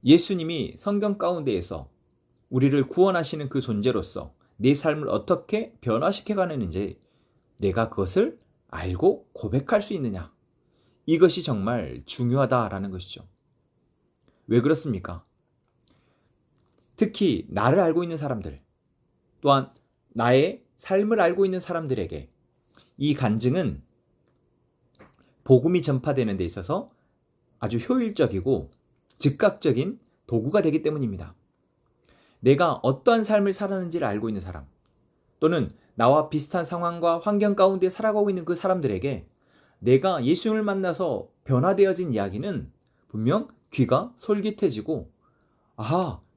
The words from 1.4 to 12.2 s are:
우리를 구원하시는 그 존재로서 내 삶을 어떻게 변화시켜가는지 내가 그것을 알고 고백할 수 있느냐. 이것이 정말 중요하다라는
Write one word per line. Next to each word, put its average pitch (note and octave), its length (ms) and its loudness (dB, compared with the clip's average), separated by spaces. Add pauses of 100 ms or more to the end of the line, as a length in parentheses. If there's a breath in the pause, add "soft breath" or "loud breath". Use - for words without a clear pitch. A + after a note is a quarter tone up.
우리를 C3+ 380 2
구원하시는 E3 640 0
그 C3+ 120 -2
존재로서 G#2 720 -4 (240)
내 C3+ 160 4
삶을 D3+ 360 -2
어떻게 G#3 720 -4
변화시켜가는지 C3 1200 -2 (600)
내가 G#2 300 0
그것을 F3+ 500 -2 (300)
알고 F#2 640 -2
고백할 C#3 480 -2
수 G#3 120 -8
있느냐. G#2+ 400 -8 (720)
이것이 E3 380 4
정말 G2 600 -4
중요하다라는 A#2+ 840 -2